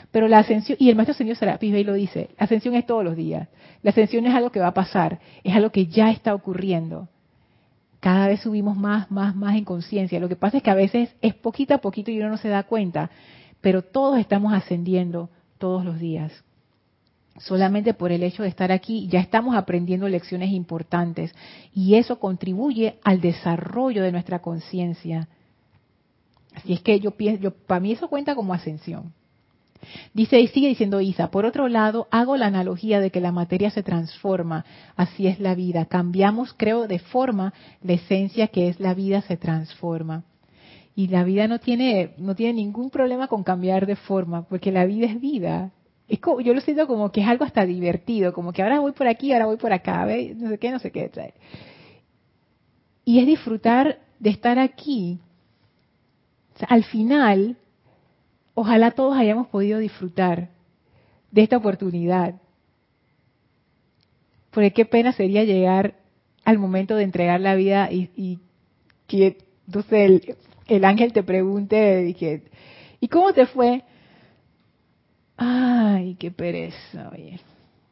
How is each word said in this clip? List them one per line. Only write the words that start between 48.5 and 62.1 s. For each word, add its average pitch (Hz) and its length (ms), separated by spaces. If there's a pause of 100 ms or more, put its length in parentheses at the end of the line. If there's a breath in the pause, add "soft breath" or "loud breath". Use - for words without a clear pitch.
que 185 100
ahora 262 160
voy 277 140
por 262 140
aquí, 254 260
ahora 226 140
voy 220 100
por 202 160
acá, - 320
¿ve? 226 320
No 226 120
sé 214 100
qué, 240 120
no - 80
sé - 120
qué, - 220
¿sabes? - 200 (1700 loud breath)
Y 240 160
es 247 60
disfrutar 247 720 (200)
de 214 100
estar 240 300
aquí. 247 600 (1400)
O - 40
sea, - 100
al 233 160
final, 226 720 (1000)
Ojalá 226 360
todos 269 260
hayamos 233 300
podido 208 320
disfrutar 180 720 (840)
de 214 100
esta 220 160
oportunidad. 180 800 (2250)